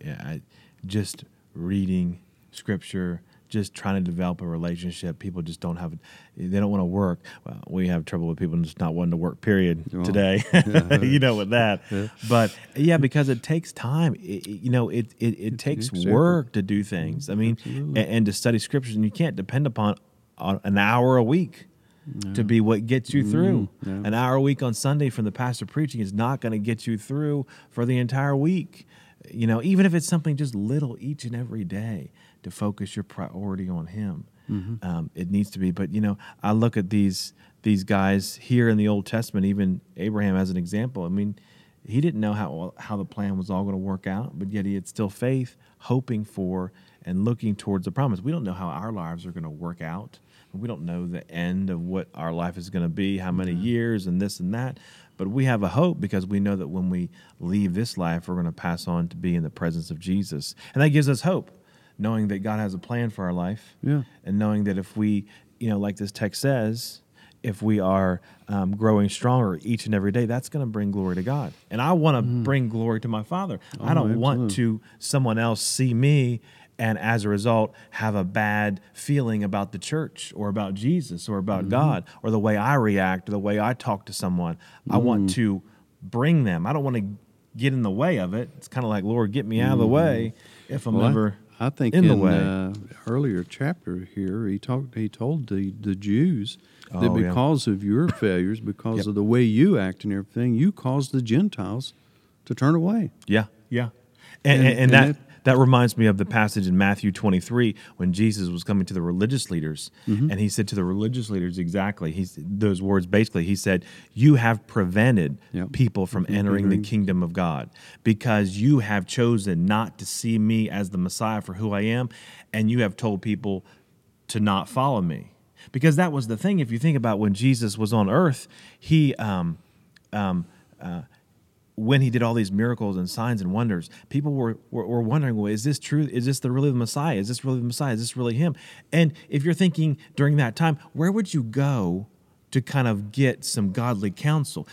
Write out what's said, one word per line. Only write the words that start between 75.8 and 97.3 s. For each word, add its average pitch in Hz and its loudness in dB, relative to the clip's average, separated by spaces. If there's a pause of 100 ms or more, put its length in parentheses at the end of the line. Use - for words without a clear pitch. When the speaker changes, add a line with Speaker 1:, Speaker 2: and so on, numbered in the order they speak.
Speaker 1:
me 127 2 (380)
and 110 0
as 110 0
a 104 0
result 110 2 (200)
have 110 -2
a 98 0
bad 104 0 (120)
feeling 117 -2
about 101 -2
the 98 -8
church - -8
or 104 -4
about 98 -4
Jesus 123 -2
or 104 -4
about 95 -2
Speaker 2:
Mm-hmm. 95 -4
Speaker 1:
God 123 2 (180)
or 110 -2
the 110 2
way 107 2
I 123 2
react 98 2
or - -4
the 101 -2
way 104 0
I 107 0
talk 107 -6
to 101 -16
someone. 87 -2 (320)
I - 2
want 117 2
Speaker 2:
Mm. 92 0
Speaker 1:
to 104 0 (400)
bring 131 2
them. 87 0
I 123 -2
don't 147 -2
wanna 123 -2 (540)
get 131 0
in 127 0
the 104 2
way 135 0
of 92 -2
it. 117 -6
It's - -20
kinda 127 -4
like, 104 0
"Lord, 110 0
get 120 -2
me 110 0
out 131 4
of 127 4
the 117 4
Speaker 2:
Mm-hmm. 113 4
Speaker 1:
way 127 2 (340)
if 135 -6
I'm 117 0
Speaker 2:
Well, 113 4
I, 117 6
Speaker 1:
ever 107 2 (240)
Speaker 2:
I 123 -2
think 127 0
Speaker 1:
in 180 6
the 147 8
Speaker 2:
in, 101 4
Speaker 1:
way." 90 6
Speaker 2:
uh, 95 0 (340)
earlier 117 0
chapter 92 -6
here, 98 -4
he 101 -2
talked, 127 -4
he 110 -2
told 131 -4
the, 98 -4
the 101 -2
Jews 107 0 (340)
that - 2
Speaker 1:
Oh, 117 2
yeah. 110 2
Speaker 2:
because 127 2